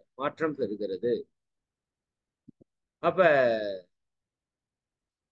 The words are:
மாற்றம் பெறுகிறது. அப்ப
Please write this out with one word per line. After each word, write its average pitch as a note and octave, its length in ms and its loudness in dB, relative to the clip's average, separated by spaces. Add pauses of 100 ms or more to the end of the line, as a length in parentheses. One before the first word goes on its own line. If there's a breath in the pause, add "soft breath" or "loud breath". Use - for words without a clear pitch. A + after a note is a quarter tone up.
(160)
மாற்றம் D3 400 -4
பெறுகிறது. G#2 560 -4 (1900)
அப்ப E3 160 0 (2250)